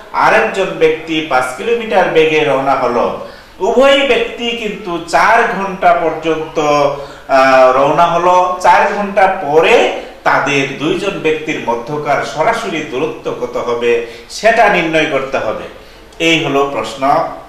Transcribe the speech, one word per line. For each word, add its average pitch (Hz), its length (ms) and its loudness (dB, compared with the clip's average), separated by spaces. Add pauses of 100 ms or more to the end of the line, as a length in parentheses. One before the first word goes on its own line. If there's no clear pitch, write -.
(120)
আরেকজন 180 540 0
ব্যক্তি 160 640 -2
পাঁচ 131 280 -2
কিলোমিটার 214 520 0
বেগে 156 340 2
রওনা 135 320 0
হলো। 120 520 -2 (320)
উভয় 269 480 4
ব্যক্তি 233 420 -2
কিন্তু 190 580 -6
চার 202 360 4
ঘন্টা 185 500 0
পর্যন্ত, 160 680 -2
আহ, 135 1160 2
রওনা 147 280 2
হলো। 180 560 2
চার 190 320 4
ঘন্টা 202 340 0
পরে 170 760 2 (220)
তাদের 139 540 -2
দুইজন 180 420 -4
ব্যক্তির 156 460 -2
মধ্যকার 147 600 -4
সরাসরি 160 580 -4
দূরত্ব - 480 -6 (100)
কত 123 160 -6
হবে, 120 500 0 (220)
সেটা 226 400 2
নির্ণয় 160 420 0
করতে 131 260 -4
হবে। 113 260 -4 (560)
এই 165 240 0
হলো 139 280 0
প্রশ্ন। 143 580 -2 (200)